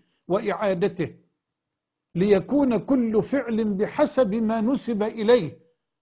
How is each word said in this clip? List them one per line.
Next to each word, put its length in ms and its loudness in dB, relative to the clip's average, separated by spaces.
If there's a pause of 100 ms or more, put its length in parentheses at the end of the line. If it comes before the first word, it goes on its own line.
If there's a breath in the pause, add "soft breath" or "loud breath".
(280)
وإعادته، 880 -2 (960)
ليكون 720 2
كل 360 2
فعل 520 -2
بحسب 600 0
ما 260 0
نسب 420 -2
إليه، 580 0 (420)